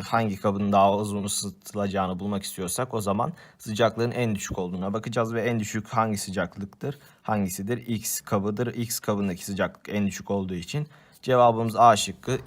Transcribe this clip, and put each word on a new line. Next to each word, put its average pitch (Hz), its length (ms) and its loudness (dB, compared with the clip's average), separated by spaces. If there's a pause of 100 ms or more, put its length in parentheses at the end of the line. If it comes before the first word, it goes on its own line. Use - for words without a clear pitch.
hangi 110 320 0
kabın 101 360 0
daha 98 240 8
uzun 104 280 -2
ısıtılacağını 95 920 -4
bulmak 98 240 -4
istiyorsak 95 520 -6
o 113 60 -2
zaman 104 320 -2 (260)
sıcaklığın 113 520 0
en 117 240 0
düşük - 240 -6
olduğuna 92 340 -4
bakacağız 113 420 -2
ve 117 80 -2
en 117 180 0
düşük 107 280 -6
hangi 110 300 0
sıcaklıktır, 98 800 -6 (240)
hangisidir? 104 640 -4
X - 340 -4
kabıdır. 107 540 -2
X 117 260 -6
kabındaki 101 440 -2
sıcaklık 95 500 -4
en 101 120 2
düşük - 240 -6
olduğu 95 240 -2
için 143 320 -6 (360)
cevabımız 117 540 6
A 113 200 10
şıkkı 123 500 -4